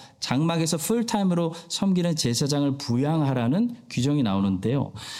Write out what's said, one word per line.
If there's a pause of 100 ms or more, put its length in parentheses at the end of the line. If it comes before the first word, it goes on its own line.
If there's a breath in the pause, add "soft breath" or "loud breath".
(200 loud breath)
장막에서
풀타임으로 (140 loud breath)
섬기는
제사장을
부양하라는 (120)
규정이
나오는데요. (260 loud breath)